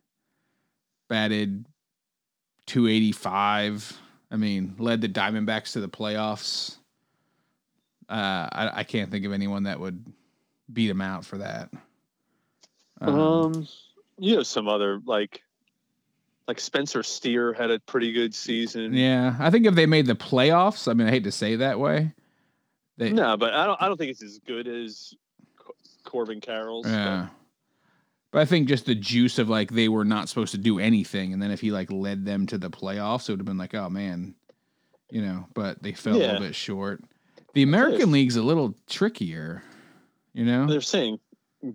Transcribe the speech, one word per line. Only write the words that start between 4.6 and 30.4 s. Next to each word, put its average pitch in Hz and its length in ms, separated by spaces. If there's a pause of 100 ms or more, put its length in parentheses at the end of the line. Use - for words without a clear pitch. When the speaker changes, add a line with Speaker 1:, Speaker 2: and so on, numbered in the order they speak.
Speaker 1:
led 117 240
the 110 80
Diamondbacks 107 640
to 120 60
the 98 100
playoffs. 107 880 (1300)
Uh, 98 420
I, 110 240
I 107 80
can't 104 280
think 101 140
of 101 80
anyone 98 300
that 92 160
would 92 260 (680)
beat 113 180
him 95 120
out 95 240
for 98 140
that. - 300 (1300)
Um, 143 180
Speaker 2:
Um, 160 480 (500)
you 196 200
have 135 100
some 107 200
other, 101 380
like, 107 360 (1040)
like, - 120
Spencer 139 440
Steer 120 500
had 117 180
a 113 80
pretty 120 340
good 117 200
season. 117 600
Speaker 1:
Yeah, 127 460
I 151 100
think 226 160
if 196 100
they 160 100
made 156 220
the 113 80
playoffs, 165 760
I 117 40
mean, 117 140
I 110 40
hate 123 140
to 98 60
say 110 260
that 127 220
way. 151 340 (840)
They 113 140
Speaker 2:
No, 120 260
but 113 160
I 156 120
don't, 196 160
I 185 60
don't 190 100
think 147 140
it's 123 120
as 104 160
good 120 280
as 117 460 (440)
Cor-, - 180 (300)
Corbin 110 360
Carroll's, 113 440
but 113 60
Speaker 1:
Yeah. 98 360 (1040)
But 151 100
I 151 40
think 156 220
just 131 180
the 120 100
juice 117 440
of, 113 100
like, 107 220
they 113 180
were 110 160
not 104 240
supposed 110 220